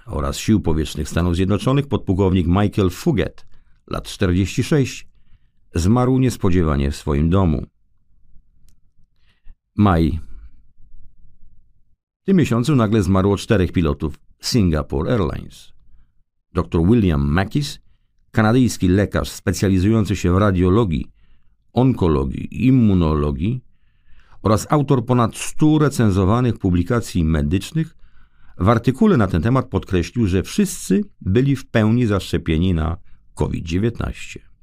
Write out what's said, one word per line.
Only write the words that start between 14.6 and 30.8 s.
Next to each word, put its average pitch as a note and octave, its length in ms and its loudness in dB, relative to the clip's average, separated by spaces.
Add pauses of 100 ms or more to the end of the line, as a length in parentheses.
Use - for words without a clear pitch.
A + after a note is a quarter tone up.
Airlines. D#2+ 640 -6 (800)
Doktor E2+ 340 0
William F2 440 2
Mackis, G2 480 -4 (520)
kanadyjski A2 560 2
lekarz F2+ 420 0
specjalizujący G2 840 0
się F2+ 180 0
w F2+ 40 4
radiologii, F#2 760 2 (600)
onkologii D#2+ 840 0
i - 120 -2
immunologii F2+ 960 2 (800)
oraz G2+ 280 0
autor C#3 360 2
ponad A#2 300 0
stu D#3 440 2
recenzowanych A2+ 800 2
publikacji F2+ 640 -2
medycznych, D#2+ 760 -2 (600)
w F#2 120 2
artykule C3 480 2
na G#2 100 2
ten F#2 140 0
temat A#2+ 280 -2
podkreślił, F#2 580 -2
że F2+ 160 0
wszyscy - 580 -2 (200)